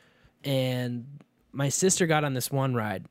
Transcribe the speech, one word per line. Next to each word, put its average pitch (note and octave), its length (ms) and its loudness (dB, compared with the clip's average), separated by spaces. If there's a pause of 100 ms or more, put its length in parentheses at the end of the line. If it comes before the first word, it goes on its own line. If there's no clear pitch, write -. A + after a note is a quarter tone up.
(440)
And B2 640 -2 (460)
my C#3 160 0
sister F#3 380 2
got D3+ 180 4
on C#3 100 0
this B2 160 -4
one C3+ 240 2
ride. G#2+ 360 -2